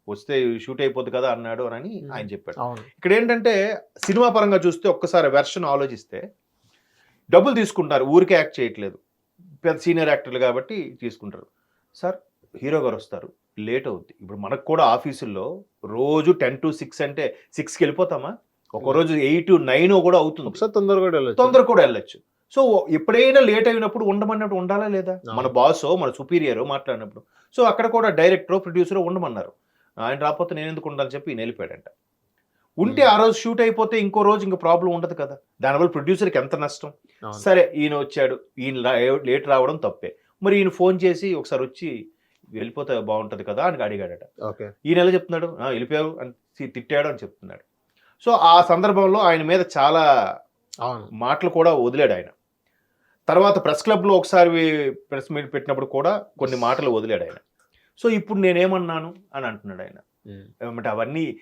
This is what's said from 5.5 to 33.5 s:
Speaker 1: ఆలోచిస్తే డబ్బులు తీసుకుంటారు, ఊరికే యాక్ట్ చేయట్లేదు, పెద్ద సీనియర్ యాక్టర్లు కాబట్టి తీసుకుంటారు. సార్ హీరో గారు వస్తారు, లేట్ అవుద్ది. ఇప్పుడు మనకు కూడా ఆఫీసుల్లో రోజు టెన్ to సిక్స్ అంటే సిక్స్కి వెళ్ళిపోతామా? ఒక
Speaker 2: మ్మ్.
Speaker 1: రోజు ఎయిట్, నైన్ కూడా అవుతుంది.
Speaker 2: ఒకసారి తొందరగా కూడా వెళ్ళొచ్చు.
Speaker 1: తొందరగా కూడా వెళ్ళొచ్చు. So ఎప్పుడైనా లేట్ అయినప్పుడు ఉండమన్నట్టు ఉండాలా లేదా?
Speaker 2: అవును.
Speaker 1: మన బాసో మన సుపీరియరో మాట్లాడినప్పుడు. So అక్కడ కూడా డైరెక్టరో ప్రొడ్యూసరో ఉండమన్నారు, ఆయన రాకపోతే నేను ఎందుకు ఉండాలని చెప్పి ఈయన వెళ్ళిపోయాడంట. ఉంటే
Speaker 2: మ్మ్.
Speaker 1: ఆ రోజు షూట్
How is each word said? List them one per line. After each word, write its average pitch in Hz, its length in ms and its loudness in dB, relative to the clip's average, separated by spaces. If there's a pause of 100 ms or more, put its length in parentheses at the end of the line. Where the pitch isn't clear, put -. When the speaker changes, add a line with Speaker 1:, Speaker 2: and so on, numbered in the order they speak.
Speaker 1:
ఆలోచిస్తే 139 680 -6 (1000)
డబ్బులు 190 240 8
తీసుకుంటారు, 151 480 0
ఊరికే 180 320 2
యాక్ట్ 156 240 -2
చేయట్లేదు, 104 400 -8 (640)
పెద్ద 160 140 0
సీనియర్ 165 300 0
యాక్టర్లు 127 300 -2
కాబట్టి 131 600 -2
తీసుకుంటారు. 107 460 -14 (480)
సార్ 185 200 -6 (460)
హీరో 147 180 -2
గారు 123 160 -2
వస్తారు, - 380 -16 (260)
లేట్ 120 280 -6
అవుద్ది. 95 340 -12
ఇప్పుడు 95 160 -18
మనకు 98 280 -10
కూడా 160 180 0
ఆఫీసుల్లో 120 800 -4 (220)
రోజు 143 460 2
టెన్ 160 260 -2
to 156 140 -4
సిక్స్ 156 300 -12
అంటే 143 360 -6 (160)
సిక్స్కి 156 300 -6
వెళ్ళిపోతామా? 170 540 -4 (360)
ఒక 110 100 -10
Speaker 2:
మ్మ్. 135 100 -2
Speaker 1:
రోజు 160 200 0
ఎయిట్, 156 380 0
నైన్ 156 420 4
కూడా 180 240 6
అవుతుంది. 156 320 -2
Speaker 2:
ఒకసారి 214 220 -4
తొందరగా 196 280 2
కూడా 180 180 0
వెళ్ళొచ్చు. 127 200 0
Speaker 1:
తొందరగా 254 280 6
కూడా 185 160 6
వెళ్ళొచ్చు. 120 380 0 (360)
So 233 340 4
ఎప్పుడైనా 233 500 4
లేట్ 220 280 4
అయినప్పుడు 226 380 0
ఉండమన్నట్టు 208 500 -2
ఉండాలా 196 320 -2
లేదా? 190 240 -4
Speaker 2:
అవును. 180 220 -12
Speaker 1:
మన 120 140 -2
బాసో 143 480 2
మన 151 160 -2
సుపీరియరో 135 540 -2
మాట్లాడినప్పుడు. 123 580 -8 (320)
So 247 100 4
అక్కడ 226 220 2
కూడా 226 220 0
డైరెక్టరో 180 500 2
ప్రొడ్యూసరో 180 420 -2
ఉండమన్నారు, 165 520 -6 (440)
ఆయన 123 220 -6
రాకపోతే 151 360 -4
నేను 156 140 -8
ఎందుకు 156 200 -10
ఉండాలని 139 260 -6
చెప్పి 143 160 -12
ఈయన 117 80 -8
వెళ్ళిపోయాడంట. 113 500 -12 (880)
ఉంటే 233 240 0
Speaker 2:
మ్మ్. 226 120 8
Speaker 1:
ఆ 214 40 6
రోజు 220 220 4
షూట్ 233 220 -2